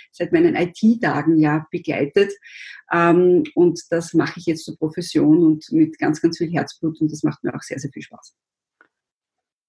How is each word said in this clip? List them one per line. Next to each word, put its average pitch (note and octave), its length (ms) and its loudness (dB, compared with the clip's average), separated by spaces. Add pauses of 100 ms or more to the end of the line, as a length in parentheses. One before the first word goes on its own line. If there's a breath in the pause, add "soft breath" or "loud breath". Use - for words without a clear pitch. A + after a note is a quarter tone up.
(120 loud breath)
seit E3 200 -8
meinen E3+ 240 2
I-T-Tagen E3 840 0
ja D#3 320 0
begleitet. G3 640 -2 (580 loud breath)
Ähm, E3+ 520 4 (100)
und E3 260 2 (120)
das E3+ 240 -4
mache D3 240 -2
ich - 80 -14
jetzt D#3+ 180 -4
zur D#3 140 -14
Profession D#3+ 640 2
und D#3 260 0
mit - 280 0
ganz, D3+ 200 -2
ganz E3 200 -2
viel E3+ 120 -6
Herzblut D#3 480 -6
und D3+ 120 -2
das D3+ 100 -14
macht D3+ 220 -4
mir D#3 100 -8
auch D3 80 -12
sehr, - 160 -12
sehr C3+ 140 -12
viel D3+ 100 -18
Spaß. - 340 -20 (1300)